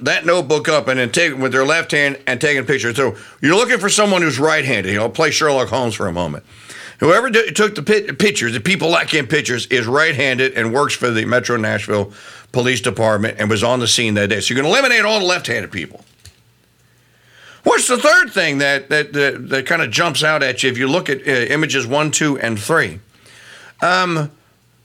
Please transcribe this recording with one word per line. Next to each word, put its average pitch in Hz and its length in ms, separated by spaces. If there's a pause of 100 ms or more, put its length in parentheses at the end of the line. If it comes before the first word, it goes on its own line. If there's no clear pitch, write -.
that 160 240
notebook 156 420
up 147 200
and 127 100
then 123 140
taking 160 280
with 131 120
their 131 120
left 160 280
hand 143 340
and 123 140
taking 147 240
pictures. 117 320
So 123 200 (240)
you're 147 140
looking 233 240
for 196 100
someone 196 340
who's 139 180
right-handed. 135 500
You 104 80
know, 110 100
play 151 220
Sherlock 139 380
Holmes 117 260
for 101 140
a 85 40
moment. 82 320 (540)
Whoever 220 320
d-, 214 220
took 208 220
the 151 80
pi-, 202 320
pictures, 117 400
the 123 60
people 160 300
like 165 220
him 147 140
pictures, 120 400
is 120 200
right-handed 131 680
and 113 180
works 139 220
for 123 160
the 110 160
Metro 123 300
Nashville 107 560 (400)
Police 127 280
Department 110 580
and 107 120
was 107 120
on 123 180
the 113 80
scene 113 260
that 101 140
day. 104 120
So - 140
you 131 60
can 147 80
eliminate 240 360
all 214 160
the 180 60
left-handed 120 440
people. - 340 (1600)
What's - 240
the 247 100
third 311 320
thing 160 280
that, 139 320
that, 147 240
that, 127 340
that 135 180
kinda 165 220
jumps 139 340
out 156 200
at 127 200
you 127 80
if 123 60
you 131 100
look 160 220
at, 135 180
uh, 147 40
images 131 560
one, 147 240
two, 147 280
and 113 200
three? 101 420 (800)
Um, 170 500 (540)